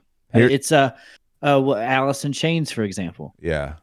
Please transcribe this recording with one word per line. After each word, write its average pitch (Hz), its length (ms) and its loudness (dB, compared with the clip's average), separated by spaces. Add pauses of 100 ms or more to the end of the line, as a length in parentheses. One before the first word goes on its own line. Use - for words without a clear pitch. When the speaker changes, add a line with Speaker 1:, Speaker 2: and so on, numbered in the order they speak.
(320)
Speaker 1:
Here 120 160 6
Speaker 2:
It's, 139 220 0
uh, 139 220 4 (500)
uh, 143 180 4
wh-, 135 220 0
Alice 131 420 -2
in 143 80 -4
Chains, 160 380 -2
for 113 140 -4
example. 85 560 -8
Speaker 1:
Yeah. 73 420 -4